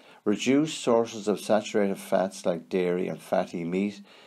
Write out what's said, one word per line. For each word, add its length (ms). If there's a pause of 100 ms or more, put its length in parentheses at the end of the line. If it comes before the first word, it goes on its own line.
(260)
Reduce 480
sources 560
of 100
saturated 580
fats 480
like 220
dairy 400
and 140
fatty 420
meat. 380 (260)